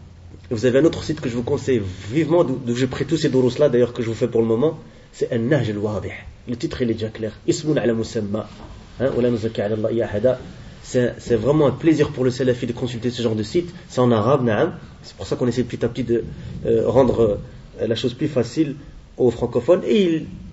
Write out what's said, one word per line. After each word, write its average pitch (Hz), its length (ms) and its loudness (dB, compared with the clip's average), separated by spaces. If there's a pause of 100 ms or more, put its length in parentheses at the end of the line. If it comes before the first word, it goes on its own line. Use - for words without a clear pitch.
(520)
Vous 113 140 -2
avez 127 140 4
un 151 60 6
autre - 180 0
site - 180 -6
que 127 80 -4
je 113 60 -4
vous 120 80 -2
conseille 127 380 0 (300)
vivement, 160 320 4
d'où, 131 120 -2
d'où 120 200 -4
j'ai 127 120 2
pris 127 180 -4
tous 156 120 0
ces 151 120 0
durus-là, 127 400 4
d'ailleurs, 120 240 4
que - 80 -6
je 110 60 -4
vous 113 80 -2
fais 120 120 0
pour 113 140 2
le 113 60 2
moment, 127 320 2 (320)
c'est - 200 -4
An-Nahj 123 380 2
al-Wadih. 104 400 -4 (380)
Le 120 80 -6
titre, - 260 -6
il 117 80 2
est 110 40 0
déjà 107 160 -4
clair. 107 240 -8 (140)
Ismun 151 300 0
ala 113 160 2
musamma. 107 560 -4 (500)
Hein, 131 160 0
wa 120 60 2
la 123 80 2
nuzakki 113 320 -2
ala 104 140 -2
Allahi 113 260 0
ahada. 107 380 0 (420)
C'est, 123 380 0
c'est - 160 0
vraiment 139 320 4
un 123 40 4
plaisir 151 380 2
pour 127 140 -4
le 127 80 4
salafi 127 340 0
de 120 80 -2
consulter 120 380 -4
ce 120 100 -6
genre 113 140 2
de 107 80 0
site. 175 260 -2 (200)
C'est - 120 0
en 123 100 6
arabe, 120 320 4
na'am. 120 300 2 (300)
C'est - 120 -20
pour - 120 -14
ça 143 80 -4
qu'on 127 120 -2
essaie 120 160 0
petit 120 220 -4
à 117 40 0
petit 127 140 -6
de, 113 200 0 (420)
euh, 113 220 4
rendre, 113 520 4 (400)
euh, 113 80 -2
la 113 80 0
chose 123 200 -2
plus - 120 -2
facile 135 480 0 (420)
aux 127 120 4
francophones. 123 560 2
Et 226 160 4
il, 165 240 0 (280)